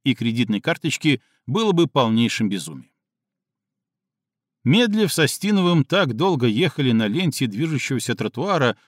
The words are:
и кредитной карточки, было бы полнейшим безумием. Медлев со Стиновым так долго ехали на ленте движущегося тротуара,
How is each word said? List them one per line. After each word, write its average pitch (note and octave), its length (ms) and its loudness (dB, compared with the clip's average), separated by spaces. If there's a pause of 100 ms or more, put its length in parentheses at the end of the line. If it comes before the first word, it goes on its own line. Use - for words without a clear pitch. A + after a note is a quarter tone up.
и B2+ 120 0
кредитной A2+ 460 -2
карточки, D#3 600 -2 (240)
было G3+ 260 0
бы E3+ 140 2
полнейшим A2+ 600 0
безумием. D#2 460 -8 (1700)
Медлев G#3 480 2
со D#3 140 2
Стиновым F3 580 2
так E3+ 300 0
долго C#3 320 0
ехали B2+ 460 0
на A2 140 2
ленте C#3 400 -2
движущегося B2+ 680 -4
тротуара, C3 720 -2